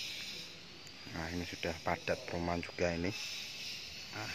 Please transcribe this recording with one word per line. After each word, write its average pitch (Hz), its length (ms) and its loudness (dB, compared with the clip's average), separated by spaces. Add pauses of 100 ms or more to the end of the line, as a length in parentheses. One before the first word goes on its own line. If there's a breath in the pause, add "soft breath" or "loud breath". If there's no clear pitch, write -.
(1160)
Nah, 80 160 0
ini 87 160 2
sudah 87 320 0
padat 87 480 4
perumahan 87 320 4
juga 87 320 4
ini. 85 160 4 (1040)
Nah, 107 220 -2